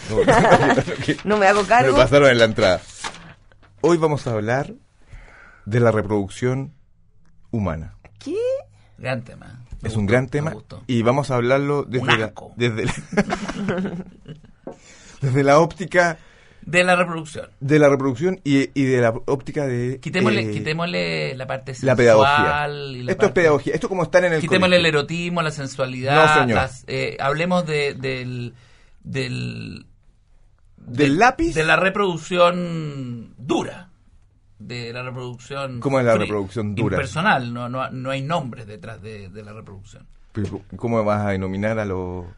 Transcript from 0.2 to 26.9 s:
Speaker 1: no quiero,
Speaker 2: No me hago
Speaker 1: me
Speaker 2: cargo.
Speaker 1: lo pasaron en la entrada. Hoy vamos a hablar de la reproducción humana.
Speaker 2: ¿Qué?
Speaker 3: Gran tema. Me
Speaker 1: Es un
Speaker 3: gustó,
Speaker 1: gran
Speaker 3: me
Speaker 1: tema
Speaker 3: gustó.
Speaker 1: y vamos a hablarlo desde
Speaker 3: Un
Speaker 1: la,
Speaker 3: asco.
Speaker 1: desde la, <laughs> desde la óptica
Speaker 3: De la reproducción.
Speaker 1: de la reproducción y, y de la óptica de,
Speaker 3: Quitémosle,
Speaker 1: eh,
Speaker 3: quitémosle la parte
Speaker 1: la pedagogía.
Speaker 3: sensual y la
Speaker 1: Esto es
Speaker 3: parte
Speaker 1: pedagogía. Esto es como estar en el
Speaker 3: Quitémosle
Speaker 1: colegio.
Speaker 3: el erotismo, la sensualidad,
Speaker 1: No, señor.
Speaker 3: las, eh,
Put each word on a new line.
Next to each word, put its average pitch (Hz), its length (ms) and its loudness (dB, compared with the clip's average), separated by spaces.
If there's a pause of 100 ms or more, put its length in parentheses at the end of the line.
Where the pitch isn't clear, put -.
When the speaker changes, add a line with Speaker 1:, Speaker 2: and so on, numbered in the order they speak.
Speaker 1:
no 233 580 4 (220)
quiero, - 200 -2
Speaker 2:
No 208 120 0
me 196 120 4
hago 202 140 4
Speaker 1:
me 180 60 -4
Speaker 2:
cargo. 247 220 6
Speaker 1:
lo - 60 4
pasaron 143 340 6
en 120 80 4
la 113 60 6
entrada. 104 360 4 (1000)
Hoy 170 160 4
vamos 156 320 0
a 120 40 -2
hablar 123 400 -2 (920)
de 117 160 0
la 117 100 6
reproducción 107 840 -2 (760)
humana. 82 440 -6 (260)
Speaker 2:
¿Qué? 320 160 -8 (640)
Speaker 3:
Gran 123 240 -6
tema. - 420 -20 (160)
Me 117 80 -8
Speaker 1:
Es 107 80 -4
un 107 60 0
Speaker 3:
gustó, 98 100 0
Speaker 1:
gran - 120 4
Speaker 3:
me 98 60 -8
Speaker 1:
tema 147 220 -4
Speaker 3:
gustó. - 340 -18
Speaker 1:
y 120 160 0
vamos 131 300 2
a - 40 0
hablarlo 139 460 0
desde 127 300 -4
Speaker 3:
Un 113 80 2
Speaker 1:
la, 110 60 -2
Speaker 3:
asco. - 300 -14
Speaker 1:
desde 117 280 -2
la, 120 100 -2
<laughs> 190 1000 -4 (1300)
desde 135 220 2
la 143 160 6
óptica 170 600 0 (440)
Speaker 3:
De 175 220 2
la 180 120 4
reproducción. 165 520 -4 (120)
Speaker 1:
de 139 180 4
la 147 100 8
reproducción 139 560 0
y, 139 240 2 (100)
y 135 60 2
de 131 160 2
la 117 100 4 (160)
óptica 139 400 -4
de, 123 340 -4
Speaker 3:
Quitémosle, - 420 -2
Speaker 1:
eh, - 100 -4
Speaker 3:
quitémosle 165 840 -4
la 127 120 -12
parte 131 360 -10
Speaker 1:
la 131 140 2
pedagogía. 117 400 8
Speaker 3:
sensual 147 600 -2
y 123 60 -10
la 131 100 -2
Speaker 1:
Esto 196 120 0
es 190 40 8
Speaker 3:
parte 190 120 0
Speaker 1:
pedagogía. 151 340 2
Esto 156 120 -4
es - 20 -2
como 185 140 -4
estar 180 220 4
en 170 100 2
el 156 60 0
Speaker 3:
Quitémosle 180 360 2
Speaker 1:
colegio. 170 120 4
Speaker 3:
el 151 60 0
erotismo, 170 480 -2
la 156 80 -2
sensualidad, 135 840 0
Speaker 1:
No, 151 60 4
señor. 117 140 2
Speaker 3:
las, - 300 -4
eh, 131 340 -6